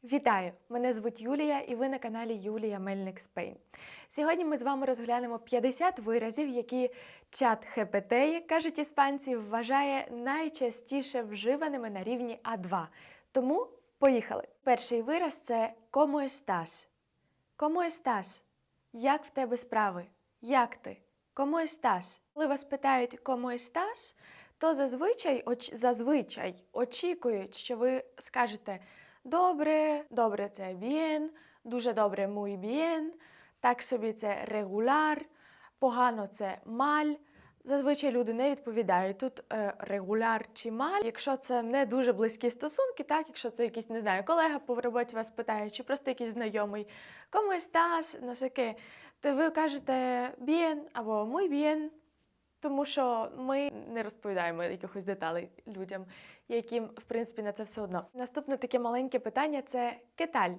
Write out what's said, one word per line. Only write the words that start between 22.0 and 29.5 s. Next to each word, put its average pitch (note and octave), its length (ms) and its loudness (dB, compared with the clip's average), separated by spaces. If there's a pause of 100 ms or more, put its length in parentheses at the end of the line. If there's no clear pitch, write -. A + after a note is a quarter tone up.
Коли D4+ 140 2
вас C#4+ 160 0
питають C4 600 0
«¿Cómo B3 300 -2
estás?», F4 640 -6 (420)
то D#4+ 180 4
зазвичай C#4 680 2
оч-, A#3+ 320 -4
зазвичай A#3 960 0
очікують, B3 840 -2
що - 220 -6
ви B3+ 260 2 (160)
скажете G#3+ 600 -2 (480)
«добре», D4+ 840 4